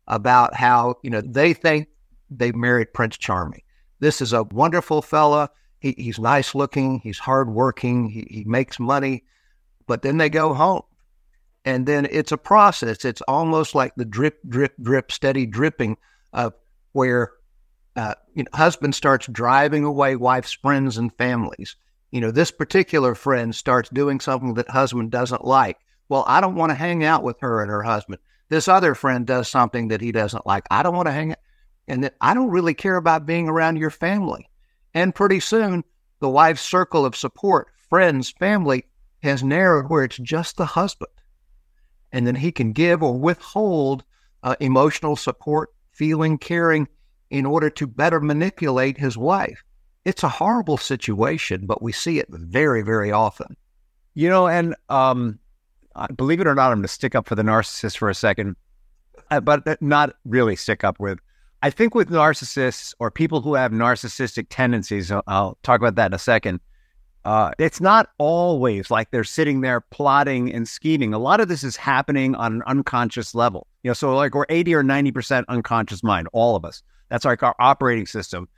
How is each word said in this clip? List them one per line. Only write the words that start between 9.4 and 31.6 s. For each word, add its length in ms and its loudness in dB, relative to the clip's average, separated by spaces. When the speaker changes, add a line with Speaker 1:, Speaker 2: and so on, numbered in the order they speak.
Speaker 1:
But 160 -4
then 160 0
they 100 4
go 260 2
home. 280 2
And 220 0
then 240 2
it's 220 -2
a 60 -2
process. 640 4
It's 180 -6
almost 520 0
like 220 0
the 80 -4
drip, 340 -2
drip, 320 -2
drip, 300 0
steady 360 -2
dripping 500 -2
of 220 -4
where, 400 0
uh, 180 -6
you 100 -4
know, 80 -16
husband 420 0
starts 320 2
driving 580 2
away 320 0
wife's 360 -2
friends 440 0
and 200 -4
families. 600 -4
You 80 -4
know, 100 -2
this 200 2
particular 640 0
friend 400 -2
starts 360 0
doing 300 -2
something 340 -4
that 160 -4
husband 400 0
doesn't 340 -4
like. 340 2
"Well, 180 0
I 140 4
don't 140 0
wanna 200 0
hang 300 -2
out 180 2
with 180 -6
her 220 -2
and 80 -6
her 120 -2
husband. 380 -4
This 200 0
other 260 6
friend 320 -2
does 220 -2
something 400 0
that 120 -2
he 120 -6
doesn't 340 -2
like. 240 0
I 120 2
don't 140 0
wanna 160 -2
hang 200 -4
out. 60 -10